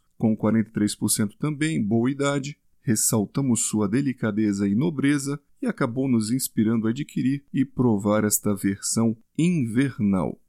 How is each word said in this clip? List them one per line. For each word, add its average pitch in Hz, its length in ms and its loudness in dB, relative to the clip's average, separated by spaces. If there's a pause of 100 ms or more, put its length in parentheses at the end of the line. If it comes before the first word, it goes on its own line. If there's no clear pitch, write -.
(180)
com 110 180 2
quarenta 107 320 0
e - 60 -20
três 104 200 0
por 107 140 -4
cento 104 300 -2
também, 151 440 -2
boa 113 280 0
idade. 143 480 -4 (240)
Ressaltamos 113 800 0
sua 107 260 0
delicadeza 107 800 0
e 101 60 2
nobreza 139 680 0 (220)
e 262 40 -2
acabou 135 400 -2
nos 113 240 2
inspirando 113 560 0
a 107 40 2
adquirir 139 600 -2
e 135 140 0
provar 107 600 0
esta 104 300 0
versão 110 600 -2 (220)
invernal. 117 1000 0 (100)